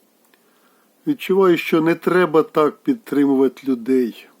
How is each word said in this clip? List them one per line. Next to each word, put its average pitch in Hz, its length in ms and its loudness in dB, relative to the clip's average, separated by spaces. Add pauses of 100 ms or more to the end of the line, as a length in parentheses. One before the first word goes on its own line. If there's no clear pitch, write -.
(1080)
відчуваю, 180 520 0
що - 220 -2
не 160 140 0
треба 165 480 0
так 151 340 -2
підтримувати 135 920 -2
людей. 123 600 -4 (120)